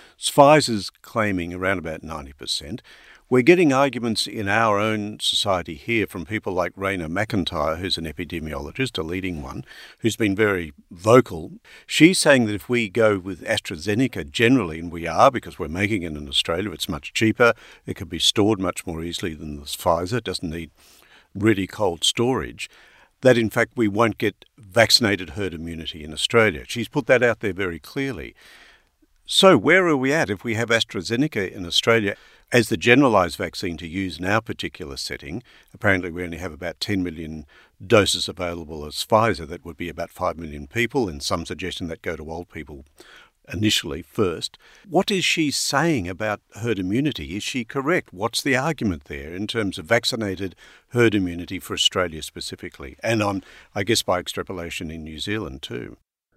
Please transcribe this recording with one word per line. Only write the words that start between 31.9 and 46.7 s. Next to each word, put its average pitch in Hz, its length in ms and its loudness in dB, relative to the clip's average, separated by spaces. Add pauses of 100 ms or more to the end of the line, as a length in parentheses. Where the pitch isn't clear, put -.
as 117 160 4
the - 80 0
generalised 110 600 6
vaccine 87 400 -6
to 82 120 -12
use 85 320 -6
in 90 40 -6
our 104 160 2
particular 80 560 -10
setting? 73 460 -10 (320)
Apparently 92 380 0
we 87 100 -6
only 85 140 -8
have 87 160 -8
about 82 260 -10
ten 101 240 -2
million 80 420 -8 (400)
doses 98 440 2
available 87 560 -8
as 76 100 -12
Pfizer. 107 540 0
That 85 160 -12
would 85 120 -14
be 85 120 -8
about 85 220 -8
five 87 280 -4
million 73 300 -12
people, 117 400 -2
and 73 120 -8
some 85 240 -4
suggestion 87 440 -8
that 82 140 -10
go 87 120 -6
to 76 160 -12
old 87 200 -12
people 76 340 -14 (680)
initially 92 480 0
first. - 580 -4 (300)
What - 220 0
is 190 140 0
she 156 260 2
saying 143 560 0
about 101 340 -4 (200)
herd 110 180 -2